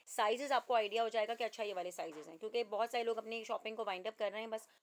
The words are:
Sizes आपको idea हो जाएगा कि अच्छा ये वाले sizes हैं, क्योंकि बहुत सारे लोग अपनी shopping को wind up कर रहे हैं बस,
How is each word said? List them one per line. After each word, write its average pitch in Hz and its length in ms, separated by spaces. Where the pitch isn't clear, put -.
Sizes 247 460
आपको 247 220
idea 220 280
हो 226 60
जाएगा 220 260
कि 233 100
अच्छा 226 180
ये 208 100
वाले 180 180
sizes 160 380
हैं, 165 100
क्योंकि 226 260
बहुत 214 280
सारे 240 120
लोग 226 120
अपनी 220 280
shopping 220 320
को 226 80
wind 190 220
up 220 120
कर 202 140
रहे 214 80
हैं 226 100
बस, 220 180